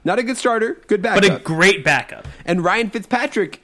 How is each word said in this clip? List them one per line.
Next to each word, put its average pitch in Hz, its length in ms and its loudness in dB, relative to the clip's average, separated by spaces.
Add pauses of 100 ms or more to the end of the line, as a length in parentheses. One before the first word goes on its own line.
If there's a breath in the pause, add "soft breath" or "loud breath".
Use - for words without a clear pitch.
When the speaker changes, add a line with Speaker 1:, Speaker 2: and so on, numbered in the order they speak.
Speaker 1:
Not 185 140 0
a 247 40 -2
good 240 140 -4
starter. 226 380 -2 (120)
Good 208 140 2
Speaker 2:
But 202 220 2
Speaker 1:
backup. 190 180 4
Speaker 2:
a - 20 -20
great 165 400 2
backup. - 460 -2 (160 loud breath)
Speaker 1:
And 175 180 0
Ryan 202 280 0
Fitzpatrick, 233 720 -4